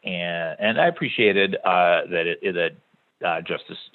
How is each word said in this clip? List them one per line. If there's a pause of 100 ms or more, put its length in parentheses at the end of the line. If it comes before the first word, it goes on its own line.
and,
and
I
appreciated,
uh,
that
it,
that,
uh,
Justice (160)